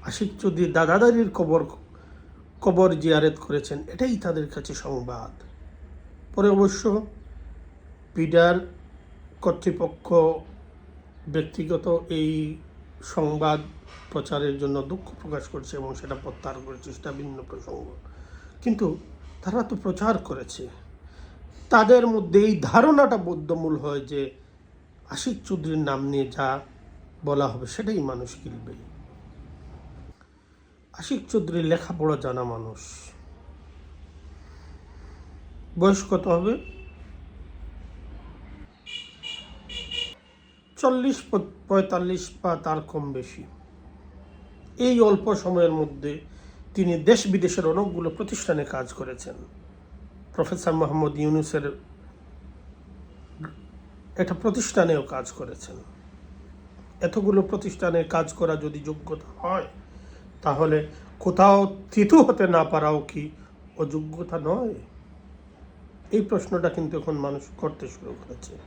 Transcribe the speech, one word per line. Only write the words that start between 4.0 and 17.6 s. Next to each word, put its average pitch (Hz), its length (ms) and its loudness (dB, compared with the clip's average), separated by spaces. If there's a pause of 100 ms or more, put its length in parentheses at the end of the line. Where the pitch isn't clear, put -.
তাদের 156 320 -4
কাছে 143 240 -10
সংবাদ। 123 680 -10 (920)
পরে 202 140 6
অবশ্য 202 580 4 (1040)
পিডার 170 600 4 (680)
কর্তৃপক্ষ 170 720 -2 (1120)
ব্যক্তিগত 165 840 -2
এই 156 480 -2 (460)
সংবাদ 151 560 0 (520)
প্রচারের 143 480 -4
জন্য 139 220 -2
দুঃখ 165 400 -10
প্রকাশ 151 260 -8
করছে 139 300 -12
এবং 135 180 -8
সেটা 139 280 -10
প্রত্যাহার 131 420 -12
করার 131 180 -14
চেষ্টা, 143 280 -12
ভিন্ন 139 380 -12
প্রসঙ্গ। - 460 -14 (680)